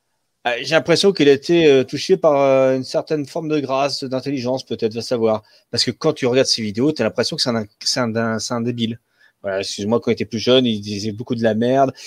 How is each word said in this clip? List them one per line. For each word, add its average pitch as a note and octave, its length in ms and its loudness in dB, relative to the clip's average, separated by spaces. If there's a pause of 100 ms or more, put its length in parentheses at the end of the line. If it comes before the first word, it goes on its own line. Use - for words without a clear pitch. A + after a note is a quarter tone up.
(480)
euh, B2 40 0 (100)
j'ai C#3 140 -2
l'impression E3+ 380 4
qu'il C#3+ 160 4
a C#3+ 40 8
été, E3 340 2
euh, C3+ 180 6
touché E3+ 320 0
par, D#3 180 2
euh, C3+ 400 4
une C3 80 -6
certaine D3+ 420 -4
forme D#3+ 220 -10
de D3+ 140 0
grâce, C3+ 420 -2
d'intelligence, C3 640 -4
peut-être, A2 280 -4
va A2+ 80 -6
savoir. A2+ 420 0 (280)
Parce A#2+ 140 0
que B2+ 60 -2
quand D#3 200 -2
tu D3 140 -4
regardes B2+ 220 2
ses - 140 -2
vidéos, A2 300 0
t'as B2 140 -2
l'impression A#2 320 -2
que - 40 -4
c'est - 80 0
un, A2+ 160 -2 (160)
c'est - 200 -2
un, A2+ 160 -2
un, A2+ 220 -2
c'est - 140 -6
un A#2 80 -4
débile. A#2 380 -4 (440)
Voilà, G2 160 -2
excuse-moi, G#2 400 -2
quand A#2 100 -2
il A#2 40 2
était G#2+ 120 -2
plus A2 140 -8
jeune, B2+ 260 4
il A2 160 -2
disait G#2 300 -8
beaucoup A#2 240 -6
de A2+ 80 -4
la A2 100 2
merde. C3 400 2 (120)